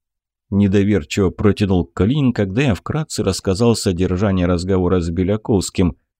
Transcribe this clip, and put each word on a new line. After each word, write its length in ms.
недоверчиво 800
протянул 540
Калинин, 480
когда 300
я 120
вкратце 480
рассказал 540
содержание 720
разговора 520
с 120
Беляковским. 880